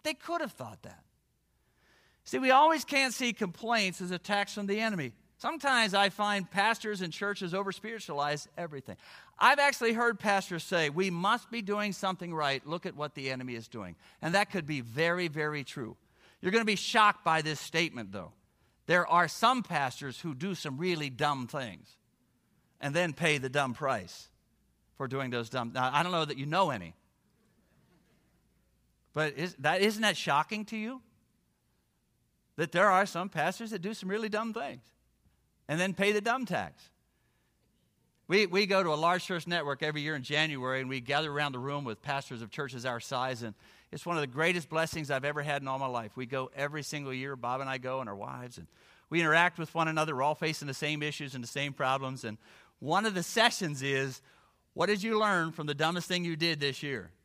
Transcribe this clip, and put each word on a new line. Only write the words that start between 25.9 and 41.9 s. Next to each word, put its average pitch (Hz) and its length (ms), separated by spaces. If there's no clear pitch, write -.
I 151 100
don't 180 80
know 165 140
that 147 120
you 135 80
know 165 240
any. 90 260
But 147 240
is, 175 220
that, 156 220
isn't 208 200
that 202 160
shocking 180 480
to 220 120
you? 233 240
That 165 140
there 196 180
are 190 160
some 190 240
pastors 185 420
that 202 100
do 202 120
some 190 160
really 214 200
dumb 214 240
things 131 300
and 151 100
then 185 140
pay 196 180
the 208 80
dumb 233 260
tax. 98 440
We, 196 200
we 190 180
go 190 180
to 165 100
a - 20
large 170 300
church 170 220
network 147 340
every 151 200
year 151 140
in 135 80
January, 135 580
and 131 80
we 135 100
gather 143 320
around 143 220
the 123 60
room 143 260
with 110 160